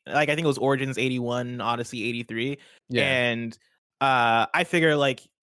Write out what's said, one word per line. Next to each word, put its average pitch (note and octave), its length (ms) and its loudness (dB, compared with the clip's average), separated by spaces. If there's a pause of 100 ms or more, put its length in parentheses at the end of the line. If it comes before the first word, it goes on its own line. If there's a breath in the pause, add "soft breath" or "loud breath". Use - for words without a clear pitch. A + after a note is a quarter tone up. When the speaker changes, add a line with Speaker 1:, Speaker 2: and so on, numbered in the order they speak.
Speaker 1:
Like, C#3+ 220 2
I D3 60 2
think E3 100 -2
it - 20 2
was C3+ 100 2
Origins C3+ 400 0
eighty-one, B2 640 -4
Odyssey A#2 440 -4
eighty-three. A#2+ 520 -4 (320 soft breath)
Speaker 2:
Yeah. B2+ 140 0
Speaker 1:
And, A#2+ 540 -2 (440)
uh, A#2+ 520 4
I E3+ 100 2
figure, D#3+ 320 2
like, C#3 260 0 (220)